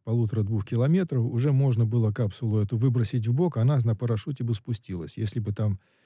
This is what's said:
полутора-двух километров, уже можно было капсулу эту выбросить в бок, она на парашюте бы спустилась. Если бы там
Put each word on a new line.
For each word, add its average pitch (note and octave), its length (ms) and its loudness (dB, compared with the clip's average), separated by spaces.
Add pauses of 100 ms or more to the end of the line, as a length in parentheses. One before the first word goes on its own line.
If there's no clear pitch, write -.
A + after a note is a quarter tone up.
полутора-двух A2 600 0
километров, C3+ 600 2
уже B2 280 0
можно B2+ 320 4
было A2 280 2
капсулу G#2+ 460 -2
эту G#2 180 0
выбросить A#2 500 0
в A#2+ 60 2
бок, D#3+ 240 0
она C3 260 4
на A2+ 120 0
парашюте B2 480 -4
бы A#2 120 -2
спустилась. F#2 600 -8
Если A2 220 -4
бы G#2 140 -4
там G2+ 260 -2 (260)